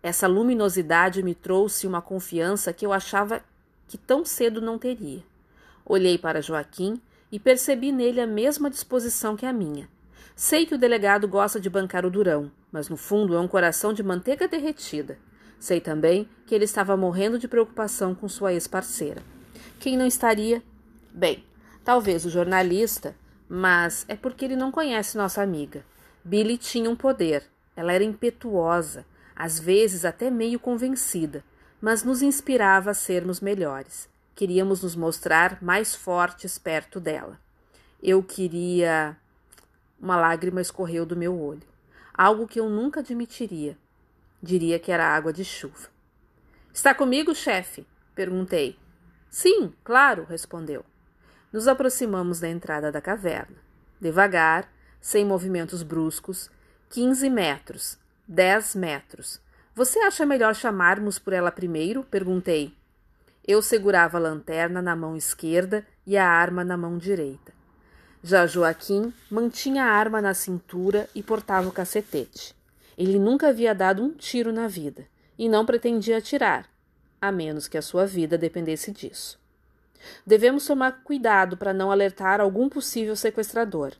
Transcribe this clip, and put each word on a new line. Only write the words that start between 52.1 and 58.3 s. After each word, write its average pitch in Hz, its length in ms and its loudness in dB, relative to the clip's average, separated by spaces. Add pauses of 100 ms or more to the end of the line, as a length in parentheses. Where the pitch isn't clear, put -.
da 170 80 -6
entrada 151 460 -4
da 147 80 -6
caverna. 196 560 -6 (420)
Devagar, 170 680 2 (300)
sem 208 260 2
movimentos 180 580 -2
bruscos, 160 680 -6 (400)
quinze 262 400 0
metros, 170 680 -2 (280)
dez 185 480 2